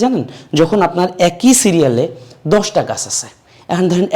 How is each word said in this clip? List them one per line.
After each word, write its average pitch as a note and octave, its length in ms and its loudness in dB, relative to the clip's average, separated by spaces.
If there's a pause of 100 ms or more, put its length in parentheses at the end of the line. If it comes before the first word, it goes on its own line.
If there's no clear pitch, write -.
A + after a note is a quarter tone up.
জানেন? B3 180 0 (380)
যখন E3 180 2 (100)
আপনার F3+ 200 -2 (200)
একই A#3+ 240 2 (100)
সিরিয়ালে D3 420 2 (500)
দশটা G3+ 360 0
গাছ - 120 -8 (100)
আছে, - 160 -8 (440)
এখন F3+ 180 0
ধরেন F3 260 0